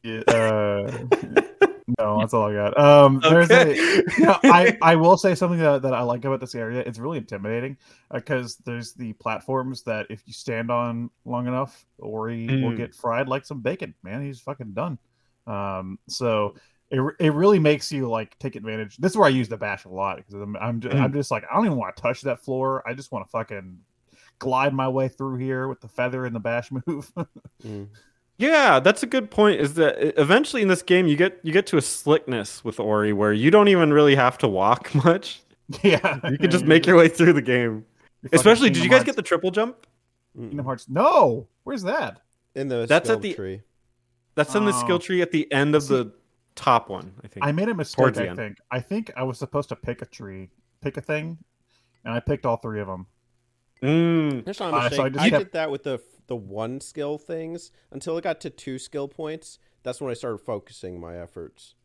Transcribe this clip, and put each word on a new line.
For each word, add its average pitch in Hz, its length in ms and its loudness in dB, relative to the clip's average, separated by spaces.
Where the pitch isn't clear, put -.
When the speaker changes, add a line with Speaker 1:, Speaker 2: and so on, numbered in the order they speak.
Speaker 1:
Yeah, 113 240 -10
uh, 110 680 0
<laughs> - 840 -2
no, 107 220 0
that's 113 140 -4
all 107 160 2
I - 40 -4
got. 104 240 0
Um, 143 440 8
there's 165 280 6
Speaker 2:
Okay. 220 220 8
Speaker 1:
a, 339 300 2
you 311 80 8
know, - 180 6
I, 220 380 8
I 165 140 6
will 170 200 6
say 185 180 2
something 175 260 -2
that, 143 220 2
that 131 120 -2
I 120 80 -2
like 120 220 -4
about 135 160 -2
this 127 140 -14
area. 117 260 -6
It's 113 180 -8
really 143 200 -8
intimidating, 113 580 -8
uh, 123 100 -8
'cause 127 440 -6
there's 120 300 -10
the 117 200 -12
platforms 127 680 -8
that 107 260 -8
if 110 160 -14
you - 60 -20
stand 117 380 -8
on 120 400 -4
long 123 220 -6
enough, 127 400 -8
Ori 113 480 -8
will 131 260 -2
Speaker 2:
Mm. 113 40 -6
Speaker 1:
get 117 180 -10
fried 123 340 -4
like 135 180 -6
some 139 140 -12
bacon. 135 420 -8
Man, 113 200 -12
he's 139 180 -12
fucking 127 320 -14
done. 131 260 -8
Um, 98 520 -8
so 107 460 -4
it, 131 80 -2
re-, 135 220 -4
it 156 120 2
really 185 260 4
makes 151 320 0
you, 135 180 -4
like, 110 300 -6
take 135 160 -10
advantage. 110 440 -10
This 180 140 -2
is 214 60 -4
where 185 80 6
I 139 40 6
use 127 180 0
the 113 80 -10
bash 101 280 -8
a 98 40 -20
lot 92 360 -6
'cause 101 100 -20
I'm, 101 220 -12
I'm 117 240 -6
ju-, 123 80 -8
Speaker 2:
Mm. 139 120 0
Speaker 1:
I'm 135 120 0
just 143 180 -4
like, 110 200 -4
"I 123 60 -6
don't 220 100 2
even 147 120 -2
wanna 95 180 -6
touch 123 260 -6
that 131 180 -6
floor. 131 480 -4
I 123 60 -10
just 135 180 -18
wanna 101 140 -10
fucking 98 520 -12
glide 135 340 -2
my 131 140 -2
way 131 200 -2
through 131 280 -8
here 131 320 -6
with - 120 -12
the 113 80 -20
feather 127 380 -4
and 117 80 -8
the 113 60 -6
bash 117 320 -6
<laughs> 131 140 -8
move." 147 260 -8
Speaker 3:
Mm. 104 240 -12
Speaker 2:
Yeah, 254 420 4
that's 190 240 2
a - 20 -8
good 233 240 -4
point, 208 300 2
is 143 140 -2
that 160 280 2
e-, 151 140 0
eventually 220 460 2
in 196 60 0
this 180 140 0
game 180 240 4
you 147 100 2
get, 185 260 0
you 160 100 -6
get 196 160 2
to - 80 0
a 143 60 4
slickness - 840 -2
with 113 160 -8
Ori 107 320 0
where 104 200 2
you 117 200 2
don't 208 160 8
even 170 240 4
really 147 240 6
have 127 220 4
to 131 100 0
walk 101 460 0
<laughs> 135 100 2
much. 170 380 0
Speaker 1:
Yeah. 160 360 2
Speaker 2:
You 139 100 -2
can 180 120 2
just 175 140 0
Speaker 1:
Yeah, 147 40 2
Speaker 2:
make 160 180 6
Speaker 1:
you're 180 100 6
Speaker 2:
your 170 80 10
way 160 40 6
through 170 260 4
the 143 80 0
game. 117 420 -2
Speaker 1:
You're 135 80 -10
fucking 165 80 4
Speaker 2:
Especially, 226 300 6
did - 100 2
you - 60 0
Speaker 1:
Kingdom - 60 2
Speaker 2:
guys 254 100 8
Speaker 1:
Hearts. 247 60 -4
Speaker 2:
get 269 100 -2
the 202 60 -4
triple 180 280 -2
jump? 220 360 -4
Speaker 3:
Mm-mm. 117 120 -14
Speaker 1:
Kingdom 95 180 -10
Hearts. 131 220 -10
No! 151 580 2
Where's 254 180 -10
that? 185 400 -6
Speaker 3:
In 139 120 -6
the 117 180 -4
Speaker 2:
That's 151 240 2
at 220 80 0
Speaker 3:
skill - 20 -8
Speaker 2:
the, 101 140 -6
Speaker 3:
tree. 95 280 -10
Speaker 2:
that's 151 220 -2
in 208 80 0
the 202 80 2
skill 147 240 0
Speaker 1:
Oh. - 20 -2
Speaker 2:
tree 180 240 -2
at 170 80 -2
the 156 220 -2
end 143 240 2
of 143 80 2
Speaker 1:
See, 135 100 0
Speaker 2:
the 117 180 -2
top - 320 2
one, 92 240 -12
I 107 60 -20
think. 110 180 -6
Speaker 1:
I 147 60 -2
made 190 160 -2
a 233 60 -4
mistake, 156 240 -8
Speaker 2:
Towards 127 200 2
the 120 60 -4
Speaker 1:
I - 40 -6
Speaker 2:
end. 87 100 -10
Speaker 1:
think. 104 180 -10
I 127 80 -6
think 220 340 -10
I 123 80 -8
was 131 160 -8
supposed 143 300 -6
to - 80 -10
pick - 260 -10
a - 40 -16
tree, 95 440 -18
pick 143 160 -8
a - 60 -10
thing, 156 360 -8
and 117 100 -8
I 120 40 -4
picked 135 280 -6
all 117 100 0
three 110 240 -10
of 98 80 -10
'em. 92 180 -12
Speaker 2:
Mm. 156 600 0
Speaker 3:
That's 202 140 -12
not 175 140 -6
a 147 40 -2
Speaker 1:
Uh, 147 140 0
so 139 120 -2
I 135 80 0
Speaker 3:
mistake. - 20 -12
Speaker 1:
just 143 140 -2
Speaker 3:
I 240 40 4
Speaker 1:
kept 151 140 0
Speaker 3:
did - 80 -16
that 160 180 -4
with 135 120 -8
the 135 120 -6
f-, 117 60 -10
the 123 80 -6
one 110 440 -10
skill 147 380 -10
things 165 540 -14
until 160 260 -10
it 170 60 -8
got 165 200 -6
to 160 60 -10
two 131 300 -12
skill 139 300 -10
points. 156 500 -14
That's 123 180 -10
when 139 80 -8
I 120 60 -6
started 113 240 -8
focusing 92 600 -12
my 85 180 -14
efforts. - 560 -18